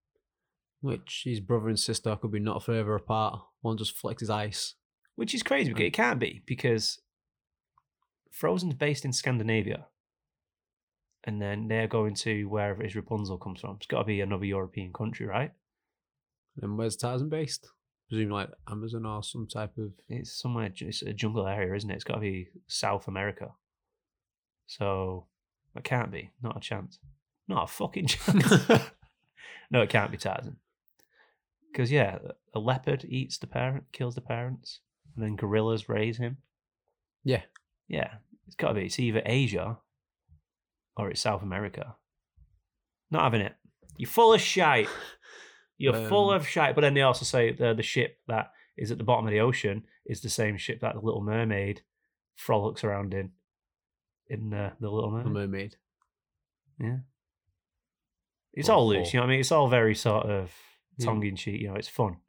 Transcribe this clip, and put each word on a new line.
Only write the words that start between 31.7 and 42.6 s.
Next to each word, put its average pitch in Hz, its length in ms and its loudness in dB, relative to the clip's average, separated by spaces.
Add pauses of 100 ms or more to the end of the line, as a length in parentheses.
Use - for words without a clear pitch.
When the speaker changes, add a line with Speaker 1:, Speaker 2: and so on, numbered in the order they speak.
Speaker 2:
'Cause, 123 160 2
yeah, 101 260 4 (380)
a 110 40 -4
leopard 127 460 0
eats 131 320 -6
the - 80 -12
parent, 131 460 -4
kills 123 240 -6
the 123 60 -8
parents, 120 580 -8 (340)
and 113 100 -6
then 104 120 -2
gorillas 110 520 0
raise 113 300 -2
him. 123 200 -4 (840)
Speaker 1:
Yeah. 127 200 0 (440)
Speaker 2:
Yeah. - 280 -4 (340)
It's - 60 -20
gotta - 180 0
be. 98 140 -2
It's - 120 -8
either 117 280 2
Asia 113 500 0 (1200)
or 104 140 -4
it's - 100 -4
South 101 220 -2
America. 98 520 -6 (1160)